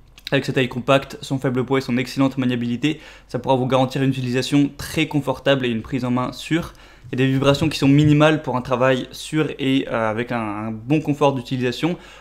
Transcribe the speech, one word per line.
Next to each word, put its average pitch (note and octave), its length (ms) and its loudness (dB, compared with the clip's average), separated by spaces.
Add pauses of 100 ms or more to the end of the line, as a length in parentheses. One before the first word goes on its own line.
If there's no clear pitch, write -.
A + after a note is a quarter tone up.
(320)
Avec C#3 120 0
sa C#3+ 80 -4
taille C3 160 0
compacte, C3+ 540 0
son C3+ 180 -4
faible B2+ 240 -2
poids C3+ 140 0
et - 20 0
son B2 160 -2
excellente C3+ 420 -2
maniabilité, B2 640 -2 (260)
ça B2+ 140 -6
pourra C3 160 2
vous B2+ 100 0
garantir C3 340 0
une C3+ 100 2
utilisation C3 680 0
très - 300 -4
confortable C3+ 580 0
et A#2+ 40 0
une A2+ 120 -2
prise B2+ 220 -4
en B2 80 -2
main B2+ 180 0
sûre. - 420 -4 (400)
Il B2 60 -2
y B2+ 60 2
a - 20 4
des C3+ 60 2
vibrations C#3 360 2
qui C#3+ 80 -2
sont C#3+ 120 2
minimales D3+ 520 6
pour B2 160 -4
un B2 40 -2
travail B2+ 500 0
sûr D#3 480 -2
et, C3+ 320 0
euh, A2+ 180 0
avec A2 220 -4
un, B2 80 -2
un G#2+ 320 -6
bon A#2+ 300 -2
confort C#3+ 320 2
d'utilisation. B2+ 640 -2 (240)